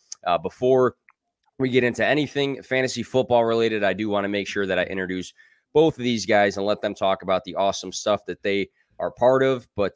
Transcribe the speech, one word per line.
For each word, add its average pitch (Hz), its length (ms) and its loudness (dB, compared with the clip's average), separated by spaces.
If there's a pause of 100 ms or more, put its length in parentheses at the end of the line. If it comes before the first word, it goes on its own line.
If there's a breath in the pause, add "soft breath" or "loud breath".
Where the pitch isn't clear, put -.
(280 loud breath)
uh, 87 100 0
before 127 580 0 (640)
we 131 100 0
get 123 140 2
into 113 200 0
anything 139 600 0
fantasy 127 400 -2
football 120 420 2
related, 113 380 0
I 95 100 2
do 104 160 -4
wanna 101 180 0
make 101 200 -2
sure 101 180 -4
that 92 140 0
I 87 60 2
introduce 92 480 -6 (380 soft breath)
both 151 280 2
of 120 40 -8
these 113 220 -2
guys 101 320 2
and 98 80 -4
let 104 160 -2
them 104 140 -4
talk 95 260 -2
about 92 220 -2
the 87 100 -14
awesome 95 380 -2
stuff - 340 -2
that 90 160 -10
they 98 280 -2 (280)
are 87 140 -6
part 131 320 2
of. 131 320 -2
But, 98 200 -2